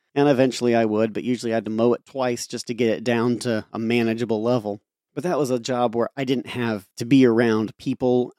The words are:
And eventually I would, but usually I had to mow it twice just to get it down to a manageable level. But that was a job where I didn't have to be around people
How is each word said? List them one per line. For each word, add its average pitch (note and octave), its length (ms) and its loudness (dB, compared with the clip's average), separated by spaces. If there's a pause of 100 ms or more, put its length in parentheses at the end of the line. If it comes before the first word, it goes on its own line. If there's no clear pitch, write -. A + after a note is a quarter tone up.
(160)
And C#3+ 120 4
eventually B2 480 2
I A2+ 100 4
would, G#2+ 280 0
but G2 100 -6
usually A#2 280 -4
I A2+ 40 -2
had G#2+ 100 -2
to G#2+ 60 -8
mow A#2 220 2
it - 120 -6
twice B2+ 420 -6
just - 200 -10
to B2+ 60 -8
get A2+ 160 0
it A#2 140 -2
down A#2 360 0
to A2+ 320 -4
a G#2+ 60 -10
manageable A2+ 640 0
level. A2 400 -2 (320)
But C#3+ 100 -8
that F3 140 -2
was C3 140 0
a B2+ 80 0
job B2 360 -2
where A#2 220 0
I C#3 60 -4
didn't B2+ 240 -2
have A2+ 400 -6 (100)
to A#2+ 80 -8
be C3 200 6
around A2+ 520 2
people B2 600 -2